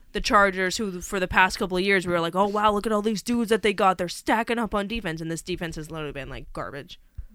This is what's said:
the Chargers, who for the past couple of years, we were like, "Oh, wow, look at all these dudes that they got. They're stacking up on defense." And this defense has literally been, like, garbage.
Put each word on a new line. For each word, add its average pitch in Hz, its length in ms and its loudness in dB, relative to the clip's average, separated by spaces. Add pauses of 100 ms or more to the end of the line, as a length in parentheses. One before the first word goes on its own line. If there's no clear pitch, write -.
(120)
the 208 80 -4
Chargers, 190 560 2
who 190 240 -4
for - 180 -6
the 185 100 0
past 190 300 4
couple 185 200 -2
of 185 60 2
years, 196 220 4
we 175 60 -2
were 175 80 2
like, 165 160 -2
"Oh, 196 100 4
wow, 208 260 2
look 202 140 0
at 220 60 2
all 208 100 2
these 214 200 -2
dudes 233 280 0
that 220 120 4
they 214 100 4
got. 185 240 4
They're 180 120 -2
stacking 233 500 0
up 220 160 -4
on 202 120 0
defense." 185 340 -4
And 165 100 -6
this 165 120 -6
defense 170 340 -6
has 160 140 -10
literally 156 220 -8
been, 135 160 -10
like, 131 240 -12
garbage. 135 480 -12 (340)